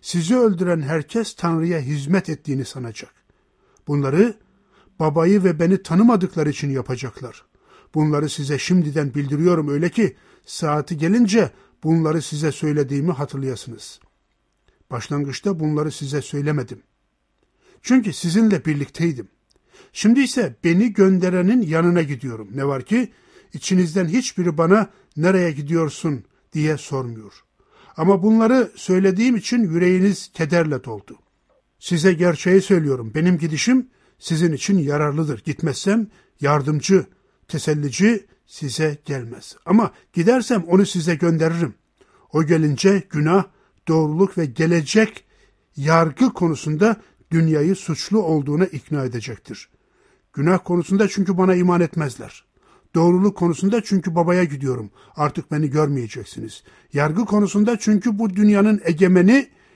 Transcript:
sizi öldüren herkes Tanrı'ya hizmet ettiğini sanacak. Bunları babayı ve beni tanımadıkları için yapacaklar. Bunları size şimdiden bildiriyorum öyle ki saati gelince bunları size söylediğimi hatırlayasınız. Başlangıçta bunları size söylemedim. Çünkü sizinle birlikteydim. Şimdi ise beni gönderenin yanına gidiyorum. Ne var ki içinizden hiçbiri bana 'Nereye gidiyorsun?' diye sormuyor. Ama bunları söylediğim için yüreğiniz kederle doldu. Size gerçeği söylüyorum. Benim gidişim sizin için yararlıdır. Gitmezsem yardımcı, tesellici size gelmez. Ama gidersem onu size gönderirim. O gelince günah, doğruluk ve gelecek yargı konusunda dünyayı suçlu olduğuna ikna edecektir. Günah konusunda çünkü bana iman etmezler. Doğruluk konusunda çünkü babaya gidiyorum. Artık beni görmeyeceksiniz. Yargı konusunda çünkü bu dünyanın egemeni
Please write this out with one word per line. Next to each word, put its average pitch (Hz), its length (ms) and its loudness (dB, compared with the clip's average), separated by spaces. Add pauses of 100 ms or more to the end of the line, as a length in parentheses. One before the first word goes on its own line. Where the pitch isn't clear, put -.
sizi 175 360 -2
öldüren 180 440 0
herkes 160 540 -6
Tanrı'ya 165 440 -2
hizmet 147 500 -2
ettiğini 139 360 -6
sanacak. - 480 -14 (760)
Bunları 147 500 0 (600)
babayı 165 440 2
ve 170 160 0
beni 185 240 2
tanımadıkları 180 680 2
için 143 200 -6
yapacaklar. 131 760 -10 (500)
Bunları 151 340 0
size 139 300 -6
şimdiden 151 540 0
bildiriyorum 147 560 0
öyle 156 200 -2
ki 208 260 0 (300)
saati 151 520 -4
gelince 196 540 2 (320)
bunları 160 380 2
size 147 300 -4
söylediğimi 147 600 -2
hatırlayasınız. 135 880 -10 (920)
Başlangıçta 143 680 -6
bunları 151 320 -2
size 143 300 -8
söylemedim. 143 600 -6 (1000)
Çünkü 220 320 2
sizinle 190 520 0
birlikteydim. 143 640 -4 (680)
Şimdi 240 260 4
ise 240 440 -2
beni 190 300 2
gönderenin 185 680 2
yanına 170 400 2
gidiyorum. 120 520 -8
Ne 139 120 -4
var 135 200 -4
ki 233 260 0 (420)
içinizden 180 540 0
hiçbiri 175 500 -2
bana 185 320 2 (280)
'Nereye 175 340 2
gidiyorsun?' 147 720 -4 (300)
diye 151 240 -2
sormuyor. 117 560 -10 (640)
Ama 180 260 2
bunları 226 520 4
söylediğim 190 600 0
için 226 280 -2
yüreğiniz 180 720 0
kederle 156 500 -2
doldu. 107 340 -16 (600)
Size 175 340 2
gerçeği 180 480 2
söylüyorum. 139 540 0
Benim 175 220 2
gidişim 165 520 0 (300)
sizin 165 340 0
için 196 240 0
yararlıdır. 147 640 -2
Gitmezsem 196 640 -2 (340)
yardımcı, 147 640 2 (420)
tesellici 156 800 0 (180)
size 147 600 -6
gelmez. 123 500 -12 (100)
Ama 202 260 2 (220)
gidersem 214 500 2
onu 185 220 4
size 170 300 -2
gönderirim. 165 580 0 (600)
O 160 100 2
gelince 160 680 2
günah, 165 340 2 (440)
doğruluk 160 500 0
ve 165 80 0
gelecek 170 800 0 (500)
yargı 160 580 2
konusunda 165 600 0 (360)
dünyayı 165 440 2
suçlu - 460 -2
olduğuna 156 440 0
ikna 147 400 -6
edecektir. 117 640 -12 (640)
Günah 170 300 2
konusunda 190 440 0
çünkü 190 300 -2
bana 185 180 4
iman 180 260 2
etmezler. 135 640 -6 (500)
Doğruluk 180 420 4
konusunda 190 460 0
çünkü 180 320 -2
babaya 175 280 2
gidiyorum. 131 480 -4 (240)
Artık 147 360 -4
beni 151 180 -2
görmeyeceksiniz. 123 960 -6 (300)
Yargı 156 320 0
konusunda 208 540 0
çünkü 214 400 0
bu 208 160 -4
dünyanın 208 480 4
egemeni 185 680 4 (260)